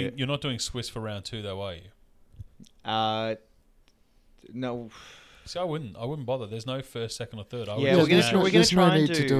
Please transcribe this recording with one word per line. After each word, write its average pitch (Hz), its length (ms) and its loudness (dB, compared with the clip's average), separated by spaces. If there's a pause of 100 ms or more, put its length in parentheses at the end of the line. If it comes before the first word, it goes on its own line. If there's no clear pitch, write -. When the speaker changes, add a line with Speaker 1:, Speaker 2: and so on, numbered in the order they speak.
Speaker 1:
doing, 127 160 -6
you're 131 100 -4
not 143 140 -4
doing 131 160 -4
Swiss - 320 -8
for 113 120 -10
round 104 220 -8
two, 110 200 -10
though, 98 180 -8
are 98 140 -8
you? 85 60 -16 (1000)
Speaker 2:
Uh, 110 520 -2 (1160)
no. 120 360 -8 (560)
Speaker 1:
See, - 140 -8
I 180 40 -2
wouldn't, 151 340 -6
I 117 80 -6
wouldn't 139 220 -6
bother. 127 200 -4
There's 110 200 -10
no 131 140 -6
first, 120 360 -8
second, 117 220 -10
or 101 60 -12
third. 120 240 -10
I 104 60 -6
would 139 80 -2
Speaker 2:
Yeah, 135 120 4
Speaker 1:
just 170 60 8
Speaker 2:
we're 156 60 4
gonna 175 140 6
Speaker 3:
there's - 80 4
Speaker 2:
tr-, 190 60 2
Speaker 3:
no, 190 60 4
Speaker 2:
we're 185 40 4
gonna 185 120 2
Speaker 3:
there's 170 120 8
Speaker 2:
try 180 180 6
Speaker 3:
no 165 60 6
Speaker 2:
and 156 80 6
Speaker 3:
need 151 140 2
to 151 60 2
Speaker 2:
do, 139 60 0
Speaker 3:
do 135 120 4